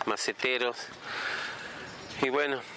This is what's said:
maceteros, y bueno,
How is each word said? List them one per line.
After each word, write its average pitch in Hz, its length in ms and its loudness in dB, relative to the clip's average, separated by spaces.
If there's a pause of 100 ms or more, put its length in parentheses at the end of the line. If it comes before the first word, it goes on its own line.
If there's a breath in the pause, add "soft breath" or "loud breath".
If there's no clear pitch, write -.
maceteros, 120 840 2 (1300 loud breath)
y 135 60 6
bueno, 139 320 4 (160)